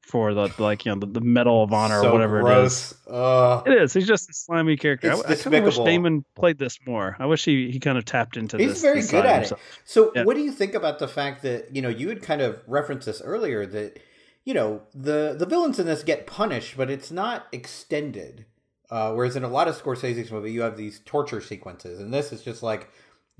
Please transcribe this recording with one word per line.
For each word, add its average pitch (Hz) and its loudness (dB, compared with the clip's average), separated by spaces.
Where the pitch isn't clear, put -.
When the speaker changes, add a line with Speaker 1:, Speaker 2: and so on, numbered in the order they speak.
Speaker 1:
for 107 0
the, 101 0
like, 104 0
you 110 0
know, 98 -4
the, 101 -6
the 107 -4
Medal 120 6
of 104 0
Honor 107 4
Speaker 2:
So 120 6
Speaker 1:
or - 6
whatever 110 4
Speaker 2:
gross. 127 4
Speaker 1:
it - -20
is. - -20
Speaker 2:
Ugh. 123 4
Speaker 1:
It 269 6
is. 139 2
He's 190 2
just 214 0
a - -20
slimy 160 0
character. 139 0
Speaker 2:
It's 127 0
Speaker 1:
I, 151 0
I - 4
kinda 151 2
wish - 4
Speaker 2:
despicable. 123 0
Speaker 1:
Damon 165 2
played 165 2
this 135 -6
more. 101 -4
I 131 -4
wish 156 0
he, 131 0
he 131 -6
kind 131 0
of 113 -4
tapped 117 -4
into 110 -8
Speaker 2:
He's 262 0
Speaker 1:
this, - -8
Speaker 2:
very 294 4
Speaker 1:
this 208 -4
Speaker 2:
good - 4
Speaker 1:
side - 4
Speaker 2:
at 226 4
Speaker 1:
himself. - -6
Speaker 2:
it. - -20
So 220 6
Speaker 1:
Yeah. 123 0
Speaker 2:
what 226 2
do 294 -2
you 294 -4
think 294 -6
about 165 -2
the 139 -6
fact 139 -6
that, 127 -6
you 135 -4
know, 127 -4
you 120 -6
had 214 -10
kind 151 -4
of 117 -4
referenced 139 -4
this - -8
earlier, 151 -4
that, 104 -10
you 262 -6
know, 107 -2
the, 151 -2
the 170 -4
villains 311 0
in 170 0
this 151 -4
get 156 -2
punished, 175 -6
but 131 -2
it's 135 -10
not 202 -8
extended. 123 -10
Uh, 110 -4
whereas 123 -2
in 131 -4
a 123 -6
lot 139 0
of 160 -4
Scorsese's 120 -6
movie, 107 -8
you 117 -4
have 113 -4
these 107 -14
torture 143 -6
sequences, 90 -16
and 104 -10
this - -4
is 113 -16
just 117 -12
like, 110 -6